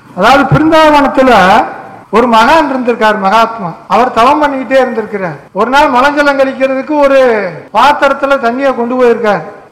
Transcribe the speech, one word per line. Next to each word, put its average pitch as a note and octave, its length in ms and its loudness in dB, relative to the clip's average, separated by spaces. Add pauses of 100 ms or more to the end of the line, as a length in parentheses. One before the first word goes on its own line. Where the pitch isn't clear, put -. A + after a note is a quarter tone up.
(160)
அதாவது, B3+ 280 2 (120)
பிருந்தாவனத்துல D4+ 760 2 (800)
ஒரு A#3+ 180 2
மகான் C4+ 440 2
இருந்திருக்கார், A3 460 -2
மகாத்மா. G3 540 -2 (140)
அவர் A#3+ 260 0
தவம் C#4 300 2
பண்ணிக்கிட்டே C4 280 -4
இருந்திருக்கிறார். A3 640 -2 (160)
ஒரு G#3+ 180 -2
நாள் C#4+ 200 2
மலஞ்சலம் C#4+ 480 0
கழிக்கிறதுக்கு C4+ 640 -2
ஒரு B3+ 500 2 (220)
பாத்திரத்துல C#4 640 0
தண்ணியை B3 360 -2
கொண்டு A#3+ 280 -4
போயிருக்கார். G#3+ 380 0 (320)